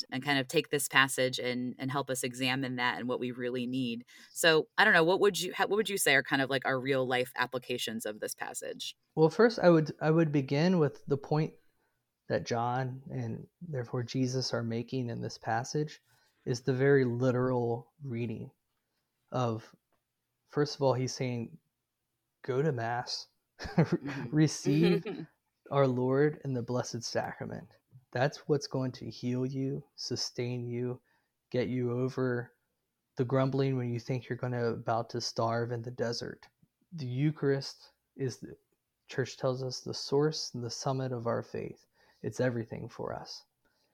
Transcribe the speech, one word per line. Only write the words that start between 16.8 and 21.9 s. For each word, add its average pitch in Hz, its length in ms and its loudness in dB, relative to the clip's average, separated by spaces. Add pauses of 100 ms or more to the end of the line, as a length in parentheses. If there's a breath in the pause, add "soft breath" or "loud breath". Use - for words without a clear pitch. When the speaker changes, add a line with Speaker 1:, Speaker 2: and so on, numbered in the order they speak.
Speaker 2:
literal 123 840 0 (160)
reading 117 460 -6 (840)
of, 117 320 -2 (840)
first 147 260 0
of 139 60 -2
all, 131 120 6
he's 127 200 -2
saying, 123 420 -6 (880)